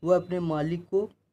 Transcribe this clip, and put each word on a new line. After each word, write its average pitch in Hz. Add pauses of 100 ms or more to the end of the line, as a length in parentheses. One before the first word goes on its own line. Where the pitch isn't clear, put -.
वह 180
अपने 175
मालिक 165
को 202 (220)